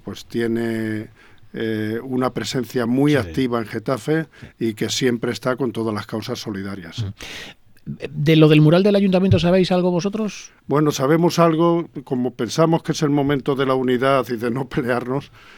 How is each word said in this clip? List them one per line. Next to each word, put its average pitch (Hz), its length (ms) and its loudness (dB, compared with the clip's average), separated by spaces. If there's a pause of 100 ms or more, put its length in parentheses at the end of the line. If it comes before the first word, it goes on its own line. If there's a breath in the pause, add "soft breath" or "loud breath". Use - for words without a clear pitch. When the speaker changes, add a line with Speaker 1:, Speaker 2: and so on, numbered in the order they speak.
Speaker 1:
pues 98 200 -14
tiene, 113 840 -4 (420 soft breath)
eh, 110 520 -6
una 127 280 -2
presencia 120 540 -4
muy 135 280 2
Speaker 2:
Sí. 143 40 4
Speaker 1:
activa 120 400 -2
en 110 80 -4
Getafe 135 640 -4 (120)
Speaker 2:
Sí. - 280 -6
Speaker 1:
y 110 80 -2
que 113 140 -4
siempre 120 420 -2
está 127 240 -4
con 123 160 -4
todas 113 200 -4
las 101 140 -6
causas 113 320 -8
solidarias. 98 640 -10
Speaker 2:
Mm. - 920 -14 (140)
¿De 151 280 2
lo 156 120 8
del 151 140 8
mural 170 220 6
del 202 120 4
ayuntamiento 190 440 4
sabéis 180 320 2
algo 180 180 2
vosotros? 196 600 -4 (160)
Speaker 1:
Bueno, 147 240 2
sabemos 165 480 2
algo. 170 500 2 (140)
Como 123 320 -2
pensamos 160 480 2
que - 80 -4
es - 100 -4
el 151 80 0
momento 143 460 0
de 135 100 0
la 131 80 2
unidad 131 560 2
y 127 80 -4
de 117 140 -2
no 131 180 -4
pelearnos, 127 640 -4 (260 loud breath)